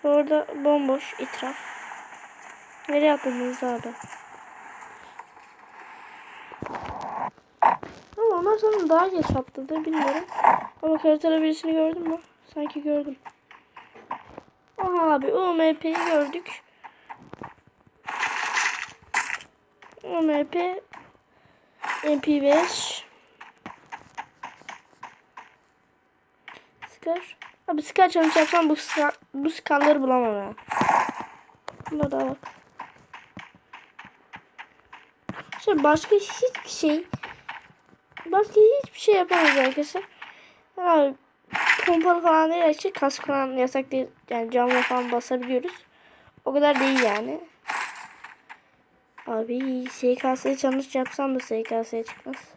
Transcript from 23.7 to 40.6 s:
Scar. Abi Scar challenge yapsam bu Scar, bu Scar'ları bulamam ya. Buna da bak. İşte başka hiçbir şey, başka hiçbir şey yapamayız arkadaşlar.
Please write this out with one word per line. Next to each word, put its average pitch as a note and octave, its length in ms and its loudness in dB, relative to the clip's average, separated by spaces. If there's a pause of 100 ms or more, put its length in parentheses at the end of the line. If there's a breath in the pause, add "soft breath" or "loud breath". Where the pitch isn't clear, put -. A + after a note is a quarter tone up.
Scar. - 480 -8 (320)
Abi D#4 140 -2
Scar F#4 260 4
challenge E4 320 4
yapsam D#4+ 280 4
bu D4+ 80 2
Scar, - 380 -2 (200)
bu C#4 160 -2
Scar'ları D4 520 2
bulamam B3 360 2
ya. G3+ 140 -8 (1400)
Buna D4 200 -2
da C4+ 180 -2
bak. C4+ 80 -6 (3250)
İşte E4 240 2
başka D4+ 340 4
hiçbir - 520 -2
şey, D#4+ 380 0 (1200)
başka G#4 340 4
hiçbir C5 400 6
şey G#4+ 140 4
yapamayız E4+ 440 4
arkadaşlar. D4 440 0 (720 loud breath)